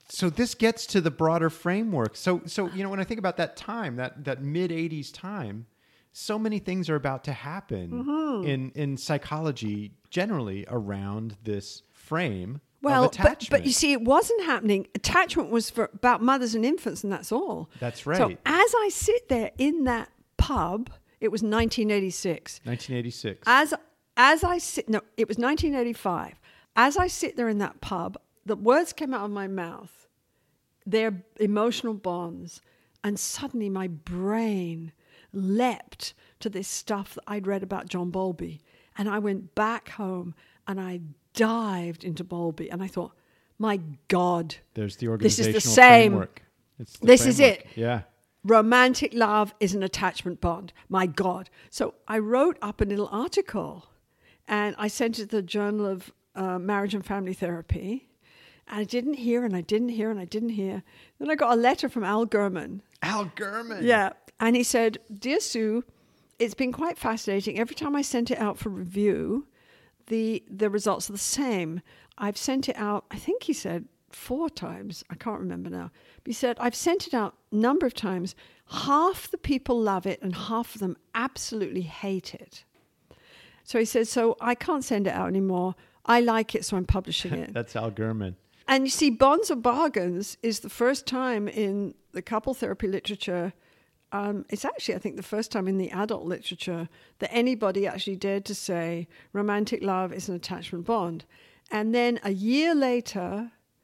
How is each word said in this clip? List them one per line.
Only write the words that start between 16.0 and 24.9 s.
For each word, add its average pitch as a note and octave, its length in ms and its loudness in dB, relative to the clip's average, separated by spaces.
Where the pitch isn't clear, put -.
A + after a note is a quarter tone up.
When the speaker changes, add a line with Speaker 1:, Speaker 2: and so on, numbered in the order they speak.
Speaker 2:
mothers B3 340 2
and A3 100 2
infants, B3 380 -2
and G3+ 80 -4
that's F3 220 -4
all. A3 360 -4
Speaker 1:
That's A#2+ 220 -6
Speaker 2:
So C#3 80 -4
Speaker 1:
right. F#3 340 2
Speaker 2:
as F#4 320 4
I G#4 120 2
sit A#4 380 0
there A#3 300 0
in D4+ 260 2
that A#3+ 260 -2
pub, G#3 520 0
it A3 140 0
was G#3+ 100 -2
nineteen A3 480 0
eighty-six. F#3+ 720 -2
Speaker 1:
Nineteen B2 300 -6
eighty-six. A#2 500 -6
Speaker 2:
As C4+ 280 4
as C#4+ 260 8
I F4 140 2
sit, - 320 -6
no, G#3+ 120 2